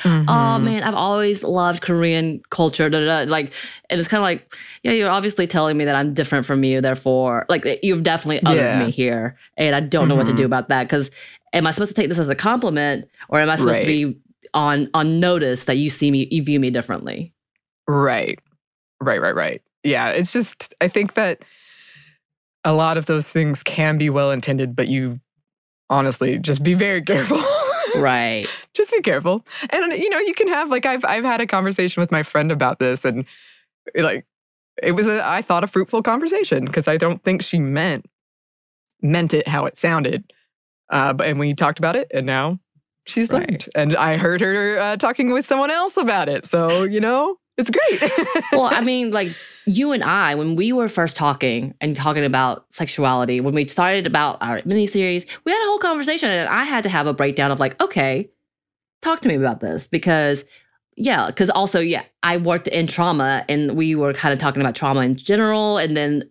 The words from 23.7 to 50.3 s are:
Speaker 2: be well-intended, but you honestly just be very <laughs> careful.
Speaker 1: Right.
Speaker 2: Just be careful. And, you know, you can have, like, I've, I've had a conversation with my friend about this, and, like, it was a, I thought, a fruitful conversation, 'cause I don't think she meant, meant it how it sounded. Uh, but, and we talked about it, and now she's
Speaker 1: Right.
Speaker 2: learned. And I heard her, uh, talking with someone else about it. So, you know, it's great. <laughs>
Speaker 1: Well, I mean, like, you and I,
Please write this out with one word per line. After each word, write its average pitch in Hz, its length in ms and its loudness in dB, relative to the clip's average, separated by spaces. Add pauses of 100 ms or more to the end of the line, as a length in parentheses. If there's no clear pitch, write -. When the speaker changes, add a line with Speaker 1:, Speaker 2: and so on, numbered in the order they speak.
Speaker 2:
be 151 120 2
well-intended, 135 640 0
but 127 140 -2
you 131 320 -2 (720)
honestly 135 480 0
just 139 240 -2
be 170 120 2
very 190 280 0
<laughs> 151 80 -4
careful. 269 320 0 (540)
Speaker 1:
Right. 117 500 0 (280)
Speaker 2:
Just 415 160 0
be 453 100 2
careful. 175 460 0 (240)
And, 339 220 0
you 403 180 -2
know, 370 80 0
you 403 160 0
can 403 140 2
have, 320 220 0
like, 254 160 0
I've, 254 180 -2
I've 226 200 0
had 240 160 0
a 233 60 -2
conversation 190 540 0
with 175 100 0
my 156 120 2
friend 151 280 0
about 143 280 0
this, 127 260 0
and, 127 200 -2 (720)
like, 143 320 0 (560)
it 175 100 2
was 208 140 2
a, 214 200 0
I 185 160 0
thought, 180 220 0
a - 20 0
fruitful 202 360 0
conversation, 294 640 0
'cause 147 200 -2
I 160 80 2
don't 165 260 0
think 185 200 0
she - 160 -2
meant, 147 480 0 (960)
meant 160 300 2
it 156 160 2
how 143 180 -2
it - 120 -8
sounded. 165 540 -2 (580)
Uh, 139 220 2
but, 139 160 0
and 143 100 -2
we 147 160 0
talked 151 240 0
about 160 180 0
it, 269 160 -2
and 131 140 -2
now 139 320 -2 (480)
she's 233 240 -2
Speaker 1:
Right. 277 200 0
Speaker 2:
learned. - 240 -4
And 151 220 2
I 160 200 2
heard 175 240 2
her, 202 380 0
uh, 202 180 0
talking 247 360 0
with 247 140 0
someone 277 240 2
else 359 260 -2
about 208 320 0
it. 143 180 -4
So, 170 380 2
you 202 160 0
know, 269 360 0 (200)
it's 240 140 0
great. 523 460 2
<laughs> 330 60 2 (300)
Speaker 1:
Well, 262 200 4
I - 80 0
mean, 247 300 0
like, 196 220 -2 (340)
you 233 260 2
and 240 120 0
I, 170 320 2